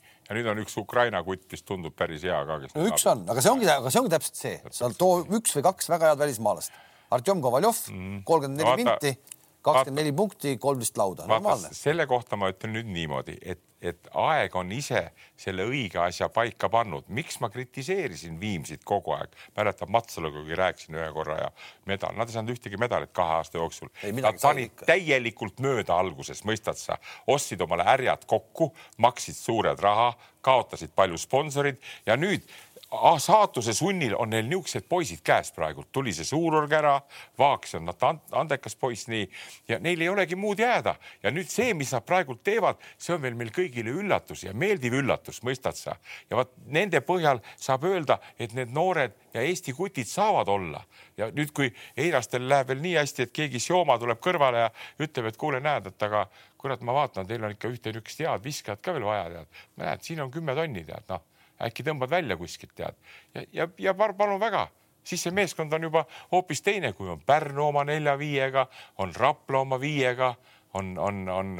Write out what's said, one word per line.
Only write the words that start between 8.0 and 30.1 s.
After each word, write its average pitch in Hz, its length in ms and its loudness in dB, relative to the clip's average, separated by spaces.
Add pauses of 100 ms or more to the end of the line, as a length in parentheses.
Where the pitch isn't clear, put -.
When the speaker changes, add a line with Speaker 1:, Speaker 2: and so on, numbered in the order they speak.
Speaker 2:
kolmkümmend 143 320 2
neli 143 240 4
Speaker 1:
Vaata, - 240 2
Speaker 2:
minti, - 300 -4 (280)
kakskümmend 135 380 4
neli 151 80 0
Speaker 1:
vaata, 135 60 -2
Speaker 2:
punkti, 151 420 0
kolmteist 131 400 -2
lauda. 92 240 0
Speaker 1:
vaata, 107 120 2
Speaker 2:
Normaalne. 104 380 2
Speaker 1:
selle 156 340 0
kohta 123 300 -2
ma 98 140 0
ütlen 110 240 -8
nüüd 113 160 -6
niimoodi, 80 520 -4
et, - 180 -10 (200)
et 87 320 -8
aeg 117 440 0
on 90 160 -4
ise 110 400 -2 (240)
selle 95 260 -6
õige 113 400 -2
asja 87 260 0
paika 113 400 0
pannud. 92 380 0
Miks - 340 -8
ma 120 80 -2
kritiseerisin 120 920 -6
Viimsit 85 440 -6
kogu 101 280 0
aeg? 73 180 -4 (260)
Mäletan, 101 320 -2
Matsalõgugi 80 680 -4
rääkisin 82 400 -2
ühe 80 140 -6
korra 78 260 -4
ja 71 120 -4 (340)
medal. 95 320 -4
Nad 113 120 -2
ei 113 60 -10
saanud 117 220 -4
ühtegi 101 220 -10
medalit 101 340 -2
kahe 82 260 2
aasta 80 200 -4
jooksul. 82 300 -6 (140)
Speaker 2:
Ei, 101 100 -6
midagi 117 220 2
Speaker 1:
Nad - 80 -6
panid 139 280 4
Speaker 2:
said - 20 -20
ikka. - 140 -20
Speaker 1:
täielikult 135 760 2
mööda 123 340 2
alguses, 76 500 -2
mõistad 104 300 -2
sa? - 240 -6 (300)
Ostsid 123 340 0
omale 85 220 2
härjad 113 420 4
kokku, - 460 0 (260)
maksid 110 400 2
suured 95 400 0
raha, 107 380 4 (260)